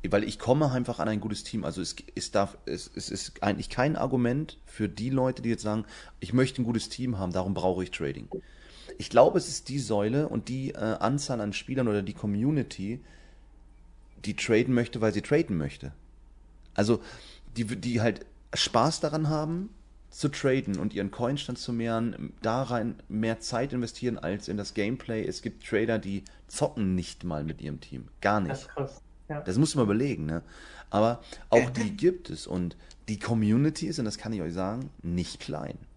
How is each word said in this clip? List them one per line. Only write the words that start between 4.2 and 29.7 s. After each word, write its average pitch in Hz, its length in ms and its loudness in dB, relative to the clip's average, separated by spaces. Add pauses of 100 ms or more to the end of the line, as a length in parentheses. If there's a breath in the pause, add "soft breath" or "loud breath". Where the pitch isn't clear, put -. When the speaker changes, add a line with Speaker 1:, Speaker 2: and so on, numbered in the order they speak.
Speaker 1:
für - 220 -2
die 104 220 -4
Leute, 127 320 2
die 117 80 0
jetzt 113 140 0
sagen, 107 220 0 (340 loud breath)
„Ich 87 120 -6
möchte 131 300 4
ein 117 40 2
gutes 113 240 0
Team 123 280 -4
haben, 92 160 -2
darum 92 200 0
brauche 90 300 2
ich 87 80 -6
Trading.“ 69 360 -4 (720 loud breath)
Ich - 120 -8
glaube, - 280 8
es - 100 0
ist - 200 -8
die 139 120 -2
Säule 113 500 2
und 113 180 -2
die, 131 240 -4
äh, - 60 -10
Anzahl 117 640 0
an 104 120 -2
Spielern 131 340 -2
oder 104 160 2
die 98 100 -6
Community, 113 880 0 (1200 soft breath)
die 104 120 -4
traden 120 380 4
möchte, 117 280 2
weil 110 120 4
sie 104 80 0
traden 147 360 2
möchte. 71 340 -4 (840)
Also 107 280 4 (560 loud breath)
die, 117 80 0
die 113 360 0
halt - 240 2 (280)
Spaß - 460 4
daran 156 300 0
haben, 160 400 -2 (400)
zu - 200 -2
traden 131 500 2
und 104 140 -2
ihren 98 180 -2
Coinstand 127 460 -2
zu - 160 -6
mehren, 113 680 -2
da 117 220 2
rein 117 320 -2 (140)
mehr 113 300 0
Zeit 127 340 -2
investieren 123 440 -2
als 95 300 -4
in 101 100 -2
das 101 160 -6
Gameplay. 104 520 -2
Es - 160 -4
gibt - 260 -8
Trader, 110 320 2
die 98 240 -4 (240 loud breath)
zocken 104 480 0
nicht - 280 -4
mal 78 200 -2
mit 78 180 -6
ihrem 71 200 -8
Team. 64 260 -12 (140)
Gar 104 180 4
nicht. 90 120 0
Speaker 2:
Das - 100 -6
ist - 80 -16
krass. - 320 -8 (280)
Ja. 147 140 -4
Speaker 1:
Das 92 140 0
muss 151 180 4